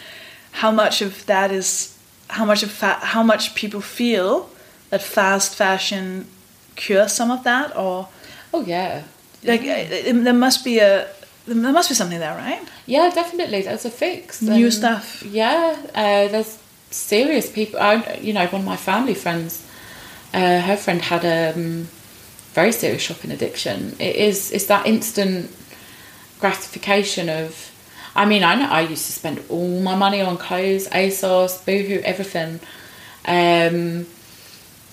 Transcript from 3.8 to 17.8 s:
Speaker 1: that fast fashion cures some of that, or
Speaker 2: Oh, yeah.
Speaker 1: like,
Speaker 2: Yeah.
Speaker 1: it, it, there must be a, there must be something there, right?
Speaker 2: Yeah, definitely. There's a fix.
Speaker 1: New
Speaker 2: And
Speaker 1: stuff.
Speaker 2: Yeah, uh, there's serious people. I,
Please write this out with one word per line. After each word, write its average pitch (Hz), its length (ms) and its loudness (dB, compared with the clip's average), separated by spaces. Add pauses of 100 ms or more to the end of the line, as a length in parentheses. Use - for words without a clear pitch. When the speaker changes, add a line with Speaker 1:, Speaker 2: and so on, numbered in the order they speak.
Speaker 1:
that 196 120 -2
fast 196 540 0
fashion 190 720 0 (480)
cures 208 380 2
some 240 160 0
of 247 140 -2
that, 262 340 0
or 185 300 -2 (460)
Speaker 2:
Oh, 320 100 -2
yeah. 175 380 -4 (420)
Speaker 1:
like, 233 180 2
Speaker 2:
Yeah. 277 140 -4
Speaker 1:
it, 180 320 -4
it, 240 160 4
there 247 100 4
must 254 300 4
be 233 160 0
a, 196 280 6 (380)
there 233 280 0
must 349 160 4
be 262 60 0
something 175 240 -2
there, 156 160 -4
right? 262 260 -6 (260)
Speaker 2:
Yeah, 330 260 4
definitely. 339 480 -2
There's 220 240 -6
a 226 60 -6
fix. - 500 -6
Speaker 1:
New 226 240 6
Speaker 2:
And 233 80 4
Speaker 1:
stuff. 214 500 -2
Speaker 2:
Yeah, 269 520 0 (180)
uh, 202 360 4
there's 220 280 -4 (320)
serious 254 600 0
people. 214 300 -4
I, 208 420 2